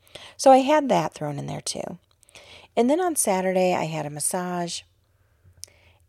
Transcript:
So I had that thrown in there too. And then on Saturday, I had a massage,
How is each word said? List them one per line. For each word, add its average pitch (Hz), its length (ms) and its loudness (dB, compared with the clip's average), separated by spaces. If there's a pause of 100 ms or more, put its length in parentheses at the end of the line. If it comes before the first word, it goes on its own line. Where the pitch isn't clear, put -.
(360)
So 269 160 6
I 262 60 10
had 285 300 2
that 170 240 0
thrown 147 260 -8
in 139 80 -10
there 147 140 -10
too. - 380 -10 (800)
And 240 120 4
then 311 120 2
on 349 160 -2
Saturday, 185 580 0
I - 100 -2
had 156 220 -6
a 147 40 -10
massage, 175 720 -6 (1300)